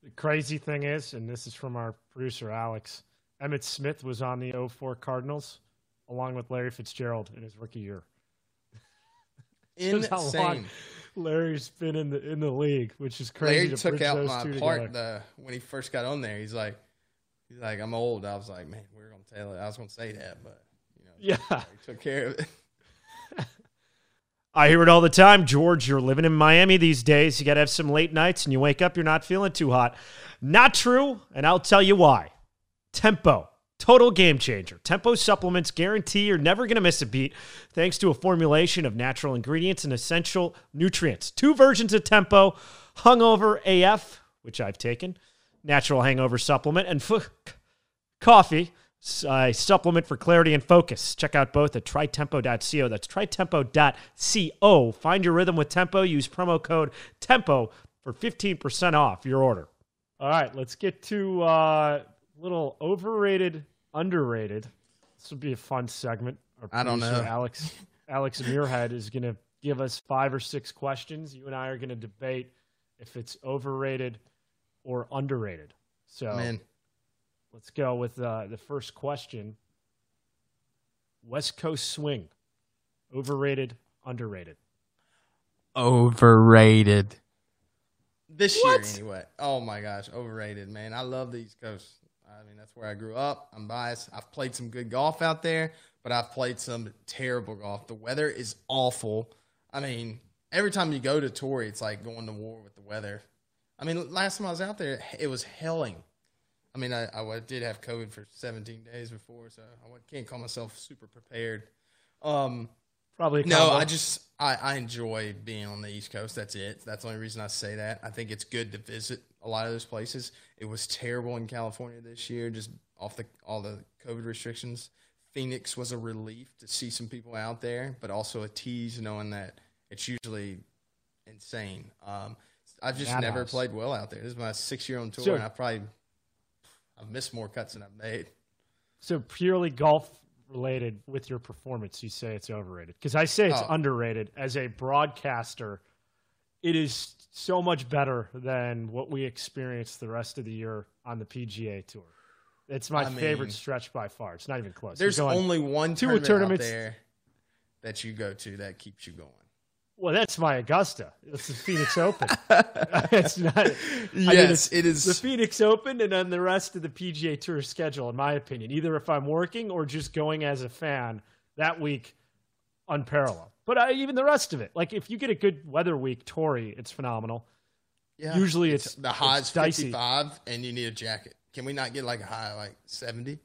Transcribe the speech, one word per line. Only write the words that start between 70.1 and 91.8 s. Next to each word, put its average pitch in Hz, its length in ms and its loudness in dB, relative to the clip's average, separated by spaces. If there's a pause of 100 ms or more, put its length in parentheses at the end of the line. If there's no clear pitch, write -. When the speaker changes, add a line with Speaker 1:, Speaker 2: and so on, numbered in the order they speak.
Speaker 1:
or 135 80 -6
six - 320 -12
questions. 139 640 -10
You 131 120 -20
and 135 80 -10
I 131 140 -8
are 131 100 -8
gonna 127 160 -12
debate 127 580 -10 (460)
if - 180 -20
it's 117 260 -14
overrated 131 760 -6 (640)
or 123 280 -8
underrated. 117 640 -6 (320)
So 123 300 -10
Speaker 2:
Man. 120 240 -6 (920)
Speaker 1:
let's 113 200 -20
go 131 240 -4
with, 120 240 -8
uh, 110 260 -8
the 107 120 -16
first - 360 -14
question. 117 640 -12 (1700)
West 127 340 -6
Coast 160 320 -6
swing, 143 380 -6 (880)
overrated, 135 600 -4 (300)
underrated? 104 520 -12 (1200)
Speaker 2:
Overrated. 113 1400 10 (1120)
This 196 340 2
Speaker 1:
What? 523 220 6
Speaker 2:
year, 104 100 -8
anyway. - 280 -12 (160)
Oh, 139 200 -2
my 110 220 -8
gosh. 101 320 -10
Overrated, 107 560 -12
man. 107 240 -14
I 120 80 -8
love 127 300 -8
the 120 80 -12
East 113 220 -20
Coast. 107 260 -16 (540)